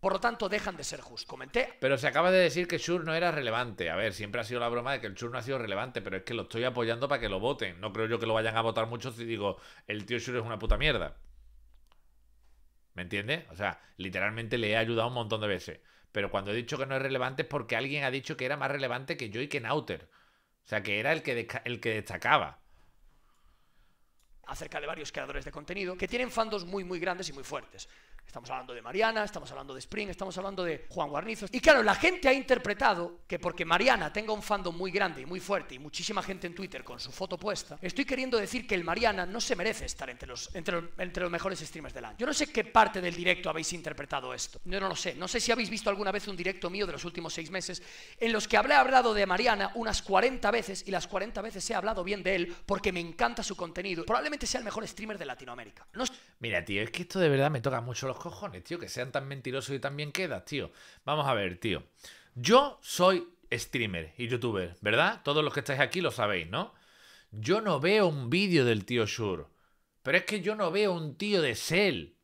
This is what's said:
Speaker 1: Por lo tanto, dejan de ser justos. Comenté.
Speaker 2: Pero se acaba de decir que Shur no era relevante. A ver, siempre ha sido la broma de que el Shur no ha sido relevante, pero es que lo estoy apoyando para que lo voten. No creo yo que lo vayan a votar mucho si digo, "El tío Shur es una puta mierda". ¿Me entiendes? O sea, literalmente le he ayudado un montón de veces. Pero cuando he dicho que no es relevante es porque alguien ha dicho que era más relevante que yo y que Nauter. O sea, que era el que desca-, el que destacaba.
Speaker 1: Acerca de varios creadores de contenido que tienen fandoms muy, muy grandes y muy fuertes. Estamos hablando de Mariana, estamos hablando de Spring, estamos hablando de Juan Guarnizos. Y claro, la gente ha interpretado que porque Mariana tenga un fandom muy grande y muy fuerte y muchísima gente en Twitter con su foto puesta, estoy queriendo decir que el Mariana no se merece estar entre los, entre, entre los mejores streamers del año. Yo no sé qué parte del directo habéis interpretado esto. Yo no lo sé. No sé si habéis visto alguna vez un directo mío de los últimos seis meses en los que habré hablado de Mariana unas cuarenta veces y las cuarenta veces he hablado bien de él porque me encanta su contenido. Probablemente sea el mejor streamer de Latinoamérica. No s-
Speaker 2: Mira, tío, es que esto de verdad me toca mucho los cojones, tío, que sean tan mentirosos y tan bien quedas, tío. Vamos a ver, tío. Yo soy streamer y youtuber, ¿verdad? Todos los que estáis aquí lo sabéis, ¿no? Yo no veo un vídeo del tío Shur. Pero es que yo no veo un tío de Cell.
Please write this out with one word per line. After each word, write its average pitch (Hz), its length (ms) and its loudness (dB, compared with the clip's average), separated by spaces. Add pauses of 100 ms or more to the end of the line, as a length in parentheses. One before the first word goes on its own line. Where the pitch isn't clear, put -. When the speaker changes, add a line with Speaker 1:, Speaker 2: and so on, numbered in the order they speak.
Speaker 1:
Por 190 120 2
lo 190 60 0
tanto, 226 300 0
dejan 208 260 -2
de 147 80 -10
ser - 160 -8
justos. - 280 -14
Comenté. 139 520 -2
Speaker 2:
Pero 135 180 4
se 131 100 2
acaba 151 240 6
de 185 80 8
decir 170 280 4
que 165 120 0
Shur 170 260 0
no 160 80 -2
era 170 180 2
relevante. 117 600 0
A 82 40 0
ver, 101 180 2
siempre 104 280 -6
ha - 20 -4
sido 120 160 -4
la 120 80 0
broma 120 260 0
de 131 60 -2
que 117 80 -8
el 98 60 -6
Shur 117 180 -6
no 127 60 -4
ha 117 60 -6
sido 131 160 -2
relevante, 110 420 -4
pero 95 160 -6
es 95 60 -8
que 123 100 -8
lo 110 100 -4
estoy 117 200 -4
apoyando 120 440 0
para 131 140 0
que 110 80 -2
lo 95 100 0
voten. 104 400 -2
No 101 140 -8
creo 110 140 0
yo 113 120 0
que 113 60 -2
lo 110 80 2
vayan 110 240 2
a 113 40 2
votar 113 260 0
mucho 120 240 -8
si 117 140 -10
digo, 101 320 -2 (300)
"El 104 180 -4
tío 120 120 -2
Shur 123 200 -4
es 113 60 -2
una 113 160 -6
puta 107 160 -4
mierda". 107 400 0 (1800)
¿Me 90 80 -8
entiendes? 104 480 -4
O 82 40 -16
sea, 92 240 -2 (180)
literalmente 104 600 -2
le 107 140 2
he 107 60 4
ayudado 113 300 2
un 127 60 -4
montón 113 260 -2
de 107 80 -2
veces. 90 320 -4 (320)
Pero 101 200 -2
cuando 101 200 -2
he 107 40 0
dicho 123 240 -4
que 135 80 -2
no 135 100 -2
es 131 40 0
relevante 135 420 0
es - 40 -4
porque 123 300 -2
alguien 139 260 -2
ha 131 80 0
dicho 135 240 -4
que 127 100 -4
era 139 120 -2
más 135 140 -2
relevante 135 440 -4
que 123 140 -8
yo 104 100 -6
y 135 80 -4
que 143 140 -4
Nauter. 113 480 -2 (560)
O - 20 -20
sea, 107 160 0
que 104 160 0
era 135 140 2
el 160 100 -2
que 131 120 -2 (120)
desca-, - 160 -8
el 120 160 -6
que 117 140 0
destacaba. 104 640 2 (1900)
Speaker 1:
Acerca 147 340 -8
de 147 60 -8
varios 156 260 -8
creadores 139 320 -6
de 143 60 -10
contenido 180 440 -6
que 180 140 -4
tienen 240 220 -2
fandoms 214 340 -2
muy, 190 180 -4
muy 175 160 -4
grandes 175 300 -2
y 151 40 -10
muy 135 100 -12
fuertes. - 440 -10 (380)
Estamos - 240 -14
hablando 127 240 -8
de 226 80 -12
Mariana, 214 420 2
estamos 165 280 -8
hablando 135 220 -10
de 131 60 -8
Spring, 202 300 -6
estamos 185 280 -6
hablando 190 260 -4
de 160 260 -2
Juan 151 200 -2
Guarnizos. 185 420 -4
Y 247 80 0
claro, 277 240 10
la 202 120 6
gente 339 340 4
ha 262 40 8
interpretado 247 920 2
que 175 120 -4
porque 170 260 -2
Mariana 185 480 4
tenga 214 180 -2
un 208 120 -2
fandom 180 340 0
muy 185 140 -4
grande 180 300 0
y 131 40 -10
muy 180 140 -8
fuerte 175 360 -2
y 127 40 -14
muchísima 175 420 -4
gente 180 260 -6
en 170 80 -8
Twitter 175 280 -10
con 120 160 -12
su - 120 -10
foto 185 260 -6
puesta, 185 440 -6
estoy 240 240 -2
queriendo 262 320 0
decir 214 300 -2
que 208 80 0
el 175 80 0
Mariana 190 420 2
no 214 160 -4
se 233 140 0
merece 185 300 -2
estar - 240 -6
entre 123 200 -12
los, - 260 -10
entre, 175 260 -2 (160)
entre 185 260 -4
los 175 80 -2
mejores 170 280 -2
streamers 156 340 -10
del 120 120 -10
año. 107 140 -12
Yo 233 80 -2
no - 60 0
sé - 200 0
qué 220 100 2
parte 214 380 6
del 175 140 -2
directo 175 340 2
habéis 156 240 -2
interpretado 143 600 -6
esto. - 320 -8
Yo 180 140 -2
no 190 80 0
lo 185 80 -2
sé. 156 200 -4
No 170 120 -6
sé 233 120 0
si 226 120 2
habéis 226 180 2
visto 220 200 0
alguna 202 220 0
vez 202 160 -2
un 196 100 -6
directo 180 320 -2
mío 202 160 -2
de 170 80 -4
los 139 120 -8
últimos 170 280 -6
seis 160 180 -8
meses - 300 -6 (380)
en 233 120 2
los 208 160 2
que - 100 4
habré 262 180 8
hablado 254 380 8
de 202 120 4
Mariana 196 500 4
unas 220 260 0
cuarenta 214 500 4
veces 196 360 -2
y 196 40 -4
las 180 160 -2
cuarenta 202 340 -4
veces 196 280 -6
he 226 60 -2
hablado 196 280 0
bien 196 200 -2
de 190 120 2
él 175 200 0 (100)
porque 196 280 2
me 175 80 -2
encanta 226 420 -2
su - 140 -6
contenido. 180 480 -6
Probablemente 294 420 0
sea - 120 0
el 247 60 -8
mejor 214 220 -6
streamer 214 300 -8
de 170 80 -8
Latinoamérica. 123 680 -12
No 240 100 -2
s- 254 100 -2 (260)
Speaker 2:
Mira, 92 240 0
tío, 101 180 0
es 117 100 -4
que - 120 -6
esto 190 160 -4
de 175 100 6
verdad 139 220 6
me 127 100 0
toca 127 200 0
mucho 123 260 -4
los 127 100 -4
cojones, 160 460 -10
tío, 170 160 -6
que - 100 -10
sean 123 220 -4
tan 135 160 -2
mentirosos 135 480 -4
y 131 40 -2
tan 143 160 -4
bien 147 160 -4
quedas, 151 340 -2
tío. 127 260 -4 (340)
Vamos 143 220 2
a 131 80 4
ver, 92 240 0
tío. 90 240 0 (500)
Yo 240 480 6
soy 180 460 4 (240)
streamer 98 680 -4
y 120 100 -4
youtuber, 110 540 -2
¿verdad? 147 420 4
Todos 151 200 2
los 160 100 0
que 143 60 -2
estáis 135 200 -4
aquí 147 220 2
lo 156 80 2
sabéis, 104 380 0
¿no? 143 260 -4 (580)
Yo 127 300 2
no 180 180 2
veo 190 280 6
un 139 240 0
vídeo 170 340 6
del 110 200 4
tío 117 200 2
Shur. 95 420 -2 (540)
Pero 143 160 2
es 185 80 2
que 208 160 -2
yo 208 140 -2
no 190 160 0
veo 202 220 4
un 156 240 -4
tío 202 260 2
de 123 120 4
Cell. 160 580 2 (100)